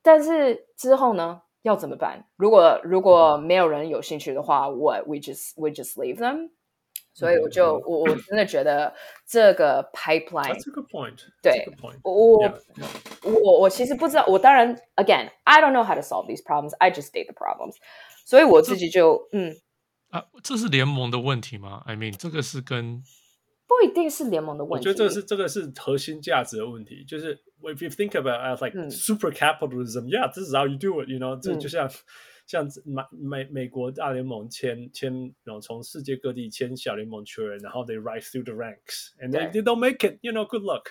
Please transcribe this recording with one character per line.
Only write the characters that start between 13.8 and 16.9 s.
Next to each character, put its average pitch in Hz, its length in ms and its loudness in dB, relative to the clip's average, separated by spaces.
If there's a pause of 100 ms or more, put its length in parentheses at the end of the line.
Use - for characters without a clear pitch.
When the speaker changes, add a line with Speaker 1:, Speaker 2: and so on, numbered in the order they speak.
Speaker 1:
实 277 80 -4
不 302 140 -2
知 285 80 -2
道， 294 100 4
我 190 140 4
当 269 120 8
然， 240 240 6 (200)
again，I 190 680 4
don't 185 120 4
know 233 120 2
how 185 80 -2
to 143 80 -2
solve 95 260 -6
these - 160 -12
problems. 147 360 -6
I 185 120 6